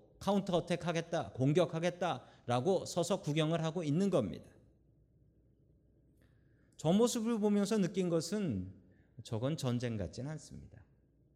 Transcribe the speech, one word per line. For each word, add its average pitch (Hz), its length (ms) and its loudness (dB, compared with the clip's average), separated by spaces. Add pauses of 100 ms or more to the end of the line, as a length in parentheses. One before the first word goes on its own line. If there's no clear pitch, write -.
(200)
카운터 196 380 2
어택 165 280 -2
하겠다, 165 460 -2
공격하겠다라고 160 1500 0
서서 180 360 -2
구경을 156 420 0
하고 160 200 -4
있는 170 280 2
겁니다. 113 340 0 (2250)
저 160 160 2
모습을 226 460 2
보면서 202 400 4
느낀 185 300 0
것은, 160 680 -2 (460)
저건 131 340 -4
전쟁 120 400 -2
같진 98 300 -8
않습니다. - 540 -14 (540)